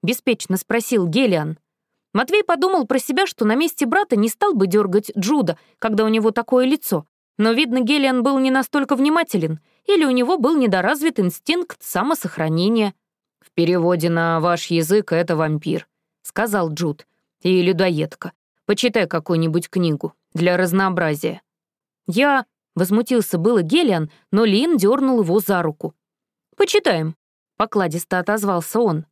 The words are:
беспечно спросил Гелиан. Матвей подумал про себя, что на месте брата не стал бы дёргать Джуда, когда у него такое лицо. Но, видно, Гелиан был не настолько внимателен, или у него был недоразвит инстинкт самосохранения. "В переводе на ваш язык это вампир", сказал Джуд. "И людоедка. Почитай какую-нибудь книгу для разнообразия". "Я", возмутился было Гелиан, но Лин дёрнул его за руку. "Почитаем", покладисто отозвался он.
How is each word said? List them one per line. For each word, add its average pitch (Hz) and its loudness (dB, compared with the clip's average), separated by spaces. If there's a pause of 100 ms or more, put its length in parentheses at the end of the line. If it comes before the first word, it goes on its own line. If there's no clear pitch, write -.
беспечно 214 -2
спросил 226 -2
Гелиан. 165 0 (540)
Матвей 311 0
подумал 359 0
про 262 0
себя, 302 0
что - -4
на 214 2
месте 294 -2
брата 349 0
не 208 2
стал 403 0
бы 196 2
дёргать 196 0
Джуда, 202 0 (200)
когда 220 0
у 220 0
него 220 2
такое 254 2
лицо. 262 -2 (320)
Но, 220 2
видно, 254 0
Гелиан 262 0
был 269 2
не 262 2
настолько 269 0
внимателен, 262 0 (240)
или 381 2
у 269 2
него 254 2
был 294 2
недоразвит 247 0
инстинкт 320 -4
самосохранения. 190 -2 (460)
"В - -20
переводе 170 0
на 165 0
ваш 170 0
язык 170 0
это 165 0
вампир", 156 -4 (360)
сказал 202 -2
Джуд. 151 -6 (360)
"И 185 2
людоедка. 175 -2 (320)
Почитай 208 0
какую-нибудь 165 -2
книгу 170 -2 (200)
для 175 2
разнообразия". 175 0 (640)
"Я", 262 0 (300)
возмутился 208 0
было 202 2
Гелиан, 180 0 (200)
но 208 2
Лин 247 2
дёрнул 247 2
его 180 2
за 190 0
руку. 160 -6 (600)
"Почитаем", 190 0 (400)
покладисто 180 -2
отозвался 202 -2
он. 170 0